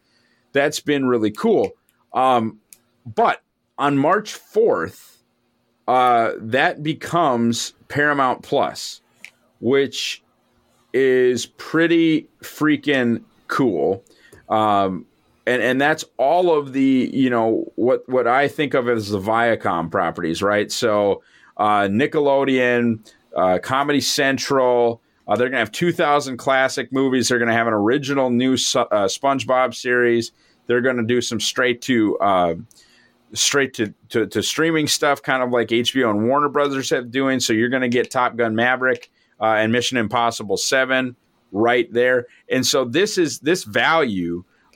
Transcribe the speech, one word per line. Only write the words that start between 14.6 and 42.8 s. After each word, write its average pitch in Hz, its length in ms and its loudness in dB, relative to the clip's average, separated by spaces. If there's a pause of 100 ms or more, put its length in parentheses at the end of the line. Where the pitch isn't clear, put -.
and, 123 160 0
and 127 200 0
that's 151 240 0 (140)
all 165 380 2
of 143 160 -4
the, 135 400 2
you 131 180 2
know, 113 440 0
what, 120 340 0
what 127 200 0
I 135 180 4
think 143 280 -4
of 123 140 0
as 110 200 0
the 104 100 0
Viacom 104 720 0
properties, 82 500 -2
right? 104 300 0
So, 104 540 0 (320)
uh, 104 320 2
Nickelodeon, 127 1200 0 (260)
uh, 92 240 2
Comedy 143 400 -2
Central, 127 1000 0 (240)
uh, 104 80 -2
they're 123 140 2
gonna 131 100 -4
have 110 140 -2
two 175 180 -2
thousand 147 460 0
classic 131 560 -2
movies. 131 360 2
They're 123 120 2
gonna 117 120 0
have 117 140 2
an 113 60 0
original 127 580 0
new 127 260 2
Su-, - 220 -2
uh, 104 300 0
SpongeBob 127 640 -2
series. 120 560 2 (380)
They're 120 120 2
gonna 123 220 0
do 120 180 0
some 117 200 -4
straight 123 420 -2
to, 110 360 0
uh, 90 360 2 (800)
straight 135 420 -2
to, 104 180 -4 (180)
to, 110 180 0
to 104 160 -2
streaming 156 420 0
stuff, 143 340 0
kind 131 220 -2
of 123 80 -4
like 117 220 0
H 120 200 0
B 131 120 2
O 113 60 2
and 107 180 0
Warner 143 200 2
Brothers 139 420 -2
have 123 200 -4
doing. 131 300 0
So - 120 0
you're 117 180 2
gonna 127 180 0
get 120 240 0
Top 123 240 0
Gun 113 180 0
Maverick, 127 560 0 (300)
uh, 110 160 2
and 110 160 2
Mission 123 260 -2
Impossible 117 580 -2
Seven 131 600 -2 (340)
right 117 420 0
there. 123 340 2 (220)
And 127 160 0
so 135 200 0